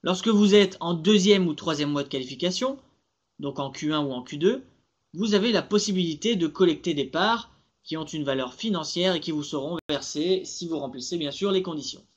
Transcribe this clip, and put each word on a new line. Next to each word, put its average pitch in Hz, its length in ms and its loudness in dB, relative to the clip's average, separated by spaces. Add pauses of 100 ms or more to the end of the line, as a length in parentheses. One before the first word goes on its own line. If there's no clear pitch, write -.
Lorsque 185 240 -2
vous 208 260 6
êtes 196 280 6
en 170 120 -2
deuxième 190 540 4
ou 151 80 0
troisième 147 340 -2
mois 143 140 -2
de 135 40 -8
qualification, 175 680 -4 (640)
donc 139 180 -8
en 135 140 -6
Q 151 200 -4
un 151 140 0
ou 135 60 -4
en 123 100 -8
Q 135 160 -12
deux, 214 260 0 (520)
vous 202 180 0
avez 208 180 4
la 175 120 2
possibilité 196 720 0
de 170 100 0
collecter 165 480 2
des 143 120 0
parts 196 440 -2 (340)
qui 156 140 -8
ont 156 80 -6
une 151 180 -6
valeur 131 300 -2
financière 180 600 -2
et 160 40 -2
qui 165 120 -6
vous 151 120 -2
seront 151 360 -6 (100)
versées 185 560 -2
si - 220 -10
vous 160 100 -2
remplissez 139 400 -8
bien 147 140 -4
sûr 196 200 -2
les 190 120 0
conditions. 160 420 -8 (120)